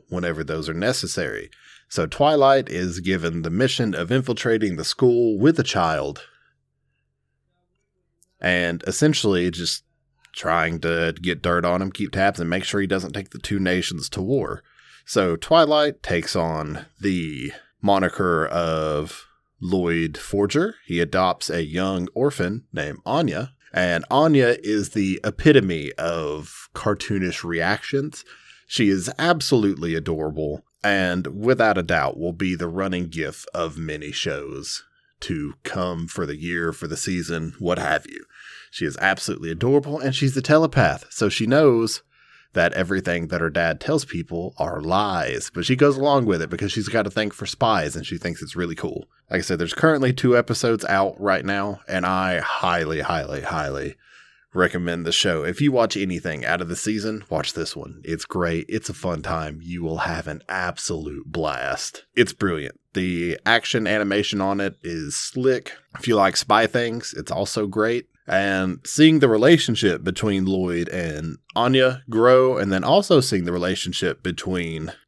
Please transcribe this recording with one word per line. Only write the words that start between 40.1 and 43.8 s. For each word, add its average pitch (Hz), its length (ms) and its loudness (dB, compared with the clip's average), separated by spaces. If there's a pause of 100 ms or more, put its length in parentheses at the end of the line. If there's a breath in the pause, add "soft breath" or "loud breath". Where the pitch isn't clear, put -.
she's 135 240 0
a 127 60 -2
telepath, 151 640 4
so 104 200 0
she 107 180 -2
knows 123 560 4 (500 soft breath)
that 85 200 4
everything 87 560 -2
that 85 120 -2
her 82 80 0
dad 82 320 0